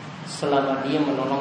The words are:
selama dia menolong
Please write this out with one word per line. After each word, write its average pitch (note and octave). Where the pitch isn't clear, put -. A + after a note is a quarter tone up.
selama C#3
dia D3
menolong C3+